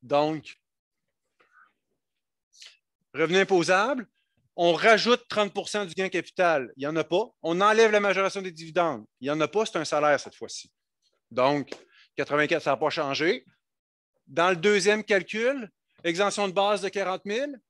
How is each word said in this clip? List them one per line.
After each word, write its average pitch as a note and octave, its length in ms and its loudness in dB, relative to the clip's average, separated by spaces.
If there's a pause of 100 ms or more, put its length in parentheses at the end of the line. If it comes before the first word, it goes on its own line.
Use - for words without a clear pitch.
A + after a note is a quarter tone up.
Donc, D3 560 -4 (2500)
revenu D#3+ 240 2
imposable, F#3+ 680 2 (500)
on E3+ 180 4
rajoute G#3+ 540 4
trente G#3 260 -2
pour G3+ 140 -8
cent G#3 180 -4
du D#3+ 80 -14
gain F#3+ 140 -4
capital. E3 680 -2
Il - 40 -14
n'y C#3 60 -6
en D#3 100 -4
a D#3 80 0
pas. G3+ 260 0 (100)
On E3+ 200 -2
enlève G#3+ 320 4
la G#3 80 4
majoration G3 420 -2
des F#3 80 -10
dividendes. D#3+ 560 -4 (140)
Il B2 40 -16
n'y C3+ 60 -4
en D3+ 100 -2
a D3+ 80 0
pas, G#3+ 160 0
c'est G#3+ 140 -6
un D#3 60 -4
salaire D3 360 2
cette - 140 -18
fois-ci. - 360 -16 (600)
Donc, C3 400 0 (460)
quatre-vingt-quatre, D3 480 -2
ça D3 80 0
n'a C3+ 40 0
pas G#3 140 -2
changé. D#3 560 -2 (800)
Dans E3 240 0
le F#3+ 60 0
deuxième G#3 480 2
calcul, A3 680 -2 (340)
exemption F#3+ 440 -2
de F#3 40 -8
base G3 300 0
de G3 60 -6
quarante F#3 360 -6
mille. B3 340 -6 (120)